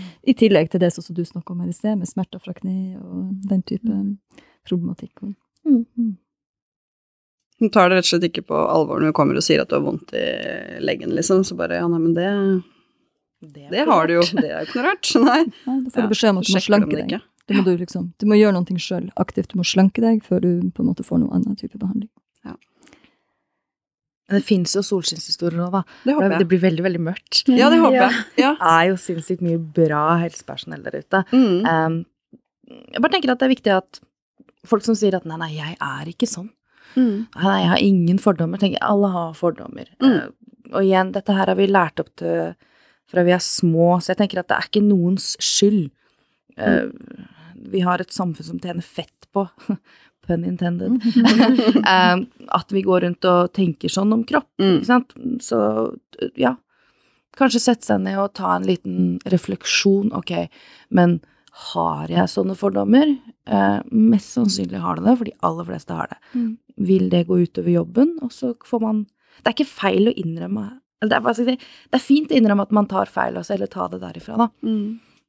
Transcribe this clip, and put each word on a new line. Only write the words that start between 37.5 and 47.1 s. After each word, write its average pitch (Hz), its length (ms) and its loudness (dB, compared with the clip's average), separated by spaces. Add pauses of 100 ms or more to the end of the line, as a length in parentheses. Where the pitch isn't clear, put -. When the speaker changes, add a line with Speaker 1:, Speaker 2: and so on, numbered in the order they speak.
Speaker 4:
jeg 170 80 2
har 185 80 2
ingen 185 400 2
fordommer. 175 400 0
Tenker, 202 240 0
alle 202 320 2
har 170 200 -6
fordommer. - 520 -6 (140)
Speaker 2:
Mm. 262 100 6
Speaker 4:
Eh, 165 180 0 (460)
og 190 80 0
igjen, 190 300 2
dette 202 200 -4
her 190 140 2
har 185 100 0
vi 196 100 2
lært 185 340 0
opp - 160 -6
til 170 380 -4 (540)
fra 180 160 0
vi 175 80 4
er 180 80 2
små, 170 640 2
så - 100 -8
jeg 185 60 -4
tenker 190 220 0
at - 80 -12
det - 100 0
er - 100 -6
ikke 208 160 0
noens 190 560 2
skyld. 202 500 0 (680)
Eh, 82 320 2
Speaker 2:
Mm. - 800 -20